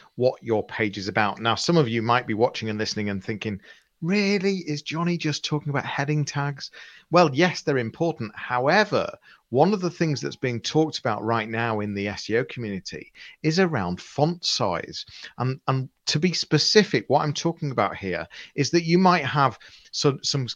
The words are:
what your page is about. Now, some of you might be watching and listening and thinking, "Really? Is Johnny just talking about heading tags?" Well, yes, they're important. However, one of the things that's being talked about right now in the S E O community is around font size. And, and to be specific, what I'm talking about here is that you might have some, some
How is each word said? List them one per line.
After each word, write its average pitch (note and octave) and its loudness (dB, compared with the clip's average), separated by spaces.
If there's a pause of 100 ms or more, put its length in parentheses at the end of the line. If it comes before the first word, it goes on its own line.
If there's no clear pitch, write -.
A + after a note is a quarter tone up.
(160)
what B2 0
your G#2+ -2
page G#2+ -4
is F#2+ -6
about. G#2 0
Now, A2+ 2
some E3+ 2
of C#3 4
you A2+ -2
might A#2+ 2
be A#2 -4
watching A2 0
and G#2+ -4
listening G#2 -2
and G2 -4
thinking, G#2+ -6 (400)
"Really? G3 0
Is D3 -6
Johnny E3+ -2
just D3+ -2
talking D3 -2
about C#3 -2
heading D3 0
tags?" C#3+ -6 (400)
Well, E3 6
yes, D#3+ 2
they're C#3+ 0
important. A#2+ -2
However, C3+ 0 (340)
one D#3+ 6
of G3+ 0
the F3 -2
things D3+ 0
that's C#3 -6
being B2 -4
talked D#3 0
about A2 -2
right A2 0
now A2+ -2
in G#2 -4
the G2+ -2
S G2+ -8
E A2 2
O C3 2
community G#2 -10 (300)
is D#3 2
around E3+ 2
font E3+ 0
size. - -2 (320)
And, C3 -2
and C3 0 (200)
to D3+ 0
be E3+ 2
specific, - 2
what C#3+ 4
I'm D3+ 0
talking E3 -4
about G#2+ 0
here E2+ -4 (280)
is C#3+ 0
that E3+ 2
you E3 4
might F3+ 4
have C3 2 (340)
some, C#3+ 0
some C3 -2